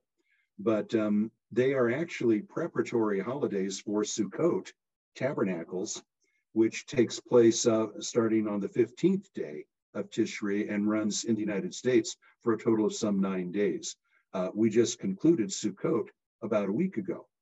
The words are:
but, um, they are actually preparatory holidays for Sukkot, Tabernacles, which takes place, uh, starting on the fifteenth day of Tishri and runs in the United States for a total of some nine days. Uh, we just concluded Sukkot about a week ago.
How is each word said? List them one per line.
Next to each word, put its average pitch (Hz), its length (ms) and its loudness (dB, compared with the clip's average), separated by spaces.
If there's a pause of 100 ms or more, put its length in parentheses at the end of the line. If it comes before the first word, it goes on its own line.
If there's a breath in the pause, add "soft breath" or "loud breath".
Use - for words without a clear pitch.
(600)
but, 104 340 0
um, 107 380 0 (200)
they 131 220 2
are 123 160 2
actually 123 520 0
preparatory 110 800 -2
holidays 98 640 -4
for 104 220 0
Sukkot, 101 680 -2 (440)
Tabernacles, 98 880 -4 (520)
which - 320 2
takes - 340 0
place, 117 480 6
uh, 113 200 2 (120)
starting 110 480 0
on 104 140 -2
the 98 80 -4
fifteenth 175 640 0
day - 320 -10 (280)
of 101 160 -6
Tishri 107 640 -2
and 104 180 0
runs 107 360 -2
in 113 100 2
the 104 60 -2
United 98 320 -4
States 123 420 0 (280 soft breath)
for 117 100 2
a 104 40 0
total 107 280 2
of 98 80 0
some 101 260 0
nine 92 320 -2
days. 101 460 -2 (360)
Uh, 92 200 -4
we 110 160 2
just 110 300 2
concluded 104 500 2
Sukkot - 580 -2 (340)
about 104 280 0
a - 20 0
week 175 260 -2
ago. - 300 -6 (140)